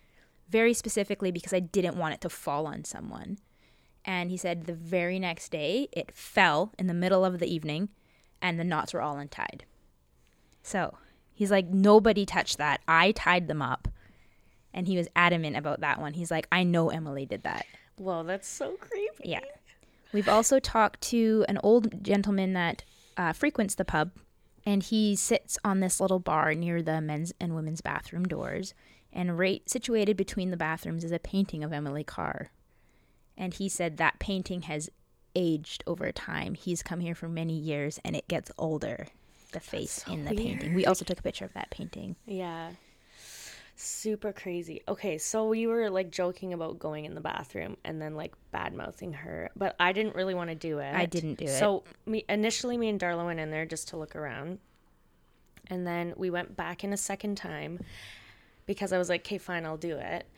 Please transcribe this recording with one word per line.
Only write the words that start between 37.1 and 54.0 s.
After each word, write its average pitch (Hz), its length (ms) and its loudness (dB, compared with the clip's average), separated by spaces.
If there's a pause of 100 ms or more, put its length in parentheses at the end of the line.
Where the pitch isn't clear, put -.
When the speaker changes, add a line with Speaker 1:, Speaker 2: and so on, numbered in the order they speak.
Speaker 1:
for 165 140 -8
many 165 280 -2
years, 147 480 -4
and 160 100 -4
it - 120 -6
gets - 320 -4
older, - 480 -4 (400)
the - 60 -16
Speaker 2:
That's - 160 -12
Speaker 1:
face - 360 -8
Speaker 2:
so - 80 -10
Speaker 1:
in 151 120 -6
the 208 100 -2
Speaker 2:
weird. 226 240 -2
Speaker 1:
painting. 165 160 -2
We 185 100 4
also - 200 4
took 180 140 -4
a - 40 -8
picture - 220 -6
of - 80 -14
that - 180 -10
painting. - 440 -10 (120)
Speaker 2:
Yeah. 170 440 -8 (1080)
Super 214 540 -4
crazy. 175 540 -8
Okay, 180 320 -4
so 220 280 0
we 226 200 2
were, 226 240 2
like, 185 180 0
joking 180 420 -2
about 170 280 -6
going 151 260 -6
in 151 80 -12
the 156 80 -10
bathroom - 640 -8
and 160 160 -8
then, 156 140 -8
like, 156 180 -10 (180)
bad-mouthing - 600 -8
her, 92 420 -10
but 196 240 -2
I 180 140 4
didn't 214 220 -2
really 190 180 -2
wanna 170 220 -4
do 156 240 -4
it. 143 160 -4
Speaker 1:
I 180 100 2
didn't 160 300 -2
do 160 100 -6
it. 135 140 0
Speaker 2:
So 202 240 2 (240)
me, 220 200 -2
initially, 220 480 0
me 226 140 0
and 202 100 -2
Darla 175 240 -2
went 170 160 -4
in 156 120 -6
there 160 160 -4
just 160 220 -8
to - 80 -10
look 156 180 -10